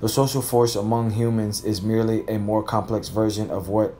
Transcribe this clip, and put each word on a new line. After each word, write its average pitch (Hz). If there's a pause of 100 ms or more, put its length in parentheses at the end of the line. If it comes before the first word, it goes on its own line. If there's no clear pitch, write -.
The 110
social 135
force 120
among 110
humans 110
is 98
merely 110
a 110
more 107
complex 107
version 107
of 92
what 104